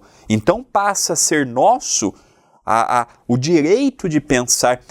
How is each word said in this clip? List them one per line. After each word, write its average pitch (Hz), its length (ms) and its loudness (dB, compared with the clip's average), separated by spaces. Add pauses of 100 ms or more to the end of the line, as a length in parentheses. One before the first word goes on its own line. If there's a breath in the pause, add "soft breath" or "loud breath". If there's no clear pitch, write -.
(300 soft breath)
Então 170 340 0
passa 202 500 -2
a - 20 -4
ser 147 320 0
nosso 131 640 0 (500 soft breath)
a, 117 380 0
a, 117 60 -6 (200 soft breath)
o 123 120 0
direito 180 680 0
de 151 140 0
pensar, 123 580 0 (120)